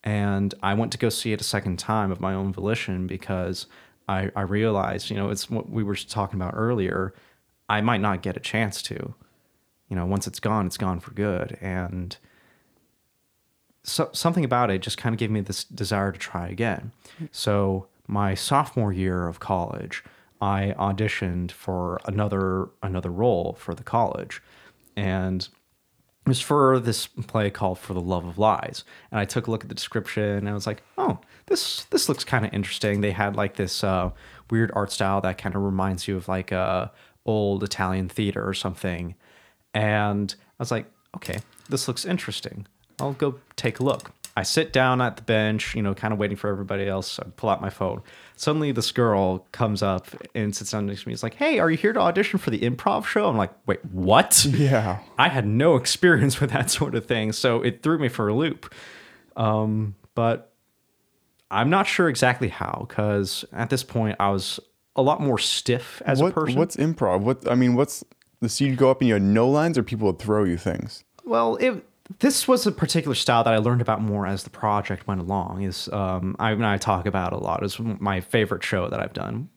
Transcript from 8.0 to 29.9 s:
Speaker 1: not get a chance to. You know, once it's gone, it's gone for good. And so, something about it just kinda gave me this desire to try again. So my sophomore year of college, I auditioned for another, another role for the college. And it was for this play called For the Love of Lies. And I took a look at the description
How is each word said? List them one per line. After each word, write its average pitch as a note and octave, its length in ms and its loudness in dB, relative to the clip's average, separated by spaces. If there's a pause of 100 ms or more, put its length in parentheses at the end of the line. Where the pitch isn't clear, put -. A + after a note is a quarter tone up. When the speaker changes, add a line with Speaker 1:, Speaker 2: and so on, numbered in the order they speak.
Speaker 1:
not G2 220 0
get F#2 120 -2
a - 40 -8
chance A2 440 -4
to. - 300 -10 (760)
You G2 60 -4
know, F2+ 120 -2
once G2 180 0
it's - 140 -10
gone, G#2+ 260 0
it's F2+ 120 -6
gone F#2 220 -2
for - 120 -16
good. G2 500 -4
And F2+ 560 -6 (1700)
so, - 300 -2
something E3+ 320 0
about B2 240 2
it F#2+ 120 0
just - 160 -6
kinda A2+ 200 -2
gave G#2+ 140 -2
me G#2+ 100 2
this G2 220 -6
desire G2 480 -2
to F2+ 80 -10
try F2 280 -6
again. G#2 440 -4 (400)
So G2 560 0 (200)
my G2+ 280 0
sophomore B2+ 580 0
year F#2 340 -2
of E2 120 -8
college, - 640 -4 (380)
I G2 360 0
auditioned F#2+ 760 -2
for F2+ 540 -4
another, G2 640 0 (140)
another F2+ 260 -4
role F#2 500 0
for - 160 -8
the A#2+ 80 -18
college. - 580 -2 (540)
And F#2 460 -2 (840)
it - 40 4
was B2+ 120 2
for C3+ 380 4
this A2+ 280 -2
play G#2+ 420 -2
called F#2+ 300 -2
For - 140 -10
the F2+ 80 -2
Love F2 240 -2
of F2 120 -10
Lies. - 460 0 (280)
And A2 80 -2
I G2+ 60 0
took A2+ 220 -4
a A#2 40 -2
look A2 120 -4
at - 60 -14
the - 60 -14
description - 480 -4 (160)